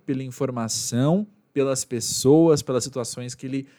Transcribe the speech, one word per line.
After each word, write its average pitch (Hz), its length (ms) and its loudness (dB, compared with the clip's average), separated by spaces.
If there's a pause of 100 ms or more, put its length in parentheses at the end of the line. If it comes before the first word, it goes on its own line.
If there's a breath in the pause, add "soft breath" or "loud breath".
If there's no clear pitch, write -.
pela 135 180 -4
informação, 127 1000 -2 (280)
pelas 135 320 -2
pessoas, 147 760 4
pelas 127 220 -2
situações 123 520 -8
que - 100 -12
ele 135 220 -6 (120)